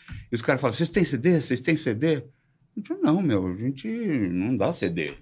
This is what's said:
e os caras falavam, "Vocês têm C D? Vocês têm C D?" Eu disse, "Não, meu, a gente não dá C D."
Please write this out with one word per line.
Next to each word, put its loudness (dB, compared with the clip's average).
e -2
os -4
caras 2
falavam, 0
"Vocês 0
têm 4
C -2
D? 4
Vocês -2
têm 2
C -2
D?" 2
Eu -8
disse, -8
"Não, 4
meu, 2
a -2
gente -4
não 0
dá 2
C -2
D." -2